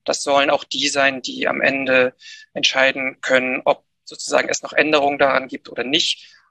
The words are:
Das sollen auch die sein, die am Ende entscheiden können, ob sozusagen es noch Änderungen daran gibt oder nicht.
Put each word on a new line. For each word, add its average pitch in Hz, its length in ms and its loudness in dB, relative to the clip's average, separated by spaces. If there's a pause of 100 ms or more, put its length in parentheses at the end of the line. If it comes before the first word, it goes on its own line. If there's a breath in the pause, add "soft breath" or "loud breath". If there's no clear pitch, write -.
Das - 180 -4
sollen 139 260 4
auch 143 140 0
die 139 260 -4
sein, 139 320 0
die 127 260 -6
am - 140 -2
Ende 131 540 2 (380 loud breath)
entscheiden 135 680 0
können, 131 440 0
ob - 200 0 (200)
sozusagen 139 440 -2
es - 140 -4
noch 139 100 -10
Änderungen 143 460 0
daran 131 280 2
gibt 135 220 -14
oder - 140 -6
nicht. - 520 -4 (160)